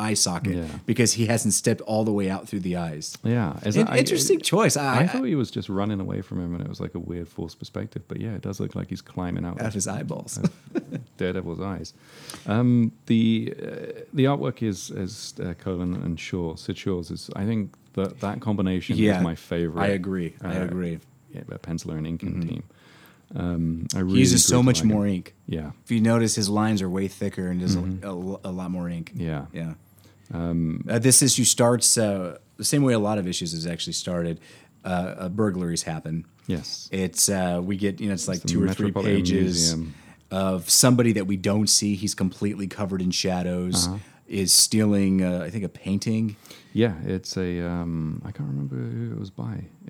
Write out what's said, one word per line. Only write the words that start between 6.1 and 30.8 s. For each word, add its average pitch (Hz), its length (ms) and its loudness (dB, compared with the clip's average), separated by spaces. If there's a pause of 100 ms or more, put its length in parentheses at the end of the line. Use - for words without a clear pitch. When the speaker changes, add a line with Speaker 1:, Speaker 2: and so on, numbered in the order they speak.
Speaker 2:
from 98 180 -6
him, 87 160 -4
and 90 80 -4
it 98 60 -6
was, 98 120 -10
like, 92 140 -8
a - 40 -6
weird 85 300 -8
forced 87 300 -10
perspective. - 500 -10
But 104 120 -8
yeah, 107 140 -6
it - 80 -10
does 98 180 -6
look 98 140 -4
like 95 160 -6
he's - 120 -10
climbing 90 440 -6
out 85 100 -6
Speaker 1:
Out - 60 -6
of 117 60 -4
Speaker 2:
of 104 60 -6
Speaker 1:
his 98 140 -4
eyeballs. - 500 -8
Speaker 2:
of - 120 0 (580)
<laughs> - 80 -20
Daredevil's 90 460 -4
eyes. 90 320 -8 (520)
Um, 120 460 4 (140)
the, 113 520 4
uh, - 80 -10 (460)
the 135 120 4
artwork 139 380 0
is, 104 280 -2
is, 98 520 -8
uh, 90 120 -4
Colan 90 400 -4
and 87 260 -4
Shaw. 85 360 -6
Sid - 200 -8
Shaw's 87 340 -4
is, 82 240 -10
I 98 120 -4
think 110 260 -2 (220)
that, 95 260 -2
that 104 200 -4
combination 95 580 0
Speaker 1:
Yeah, 107 200 4
Speaker 2:
is 90 60 2
my 82 100 0
favorite. 85 480 -2
Speaker 1:
I 101 60 2
agree. 95 540 -2
I 90 160 -4
Speaker 2:
uh, 92 60 -2
Speaker 1:
agree. 87 340 -4 (360)
Speaker 2:
yeah, - 120 -12
but - 160 -12
penciler 82 360 -6
and 78 80 -4
inking 82 240 -4 (100)
Speaker 1:
Mm-hmm. 85 80 -2
Speaker 2:
team. 80 140 -6 (720)
Um, 85 600 -2
I - 40 -4
Speaker 1:
He 95 40 2
Speaker 2:
really 95 180 4
Speaker 1:
uses 123 240 8
so - 120 6
Speaker 2:
enjoyed 123 80 8
Speaker 1:
much 127 140 6
Speaker 2:
liking 113 120 4
it. 104 40 4
Speaker 1:
more 101 120 2
ink. 92 280 -2 (120)
Speaker 2:
Yeah. 78 240 -4 (140)
Speaker 1:
If - 80 -8
you 117 80 4
notice, 113 340 4
his 104 140 0
lines 107 340 2
are 92 80 -2
way 95 160 0
thicker 95 420 -4
and 90 120 -2
does 92 160 2
a, - 20 2
Speaker 2:
Mm-hmm. 92 260 -4
Speaker 1:
a 98 80 -8
lo-, 92 300 -6
a 95 80 -8
lot 90 220 -6
more 87 160 -4
ink. 85 260 -8
Speaker 2:
Yeah. 80 380 -4
Speaker 1:
Yeah. 82 220 -8 (600)
Speaker 2:
Um, 85 540 -2